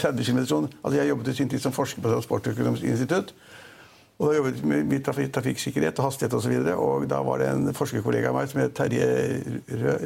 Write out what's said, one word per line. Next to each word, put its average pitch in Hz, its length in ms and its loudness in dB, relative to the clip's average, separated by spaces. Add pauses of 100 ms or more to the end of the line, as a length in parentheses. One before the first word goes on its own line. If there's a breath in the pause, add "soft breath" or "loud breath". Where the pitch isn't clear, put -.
tredve 135 240 2
kilometer 127 240 2
sånn, 151 160 2 (160)
altså, 135 160 0
jeg 143 140 2
jobbet 123 180 -2
i 131 80 -2
sin 131 140 0
tid 123 100 -2
som 127 140 -2
forsker - 260 -4
på 117 80 0
Transportøkonomisk 120 800 0
institutt, 131 460 0 (840 loud breath)
og - 120 2
da 151 100 4
jobbet 131 220 2
vi 151 100 0
med, 147 180 2
med 139 160 2
trafi-, 135 280 0
trafikksikkerhet 131 680 0
og 135 60 2
hastighet 123 300 -2
og 113 40 0
så 120 80 0
videre, 127 280 2
og 139 320 2
da 139 160 0
var 131 160 0
det 135 100 2
en 135 260 2
forskerkollega 123 540 0
av 127 80 -2
meg 135 100 -2
som 139 140 -2
het - 140 0
Terje - 280 0 (640)
Rø-, 127 360 0